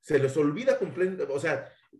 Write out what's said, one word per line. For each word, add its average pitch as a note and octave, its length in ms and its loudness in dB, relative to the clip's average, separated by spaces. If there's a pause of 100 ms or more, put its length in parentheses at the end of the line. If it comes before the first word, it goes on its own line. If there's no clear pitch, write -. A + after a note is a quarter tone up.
se D3+ 180 2
les C3 180 0
olvida D#3+ 420 2
complen-, F3+ 520 -2
o C#3+ 100 -2
sea, D3+ 320 -4 (280)